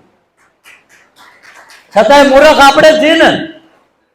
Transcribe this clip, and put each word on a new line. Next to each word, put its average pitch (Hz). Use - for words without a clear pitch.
છતાંય 277
મૂર્ખ 277
આપણે 302
જ 311
છીએ 320
ને. 285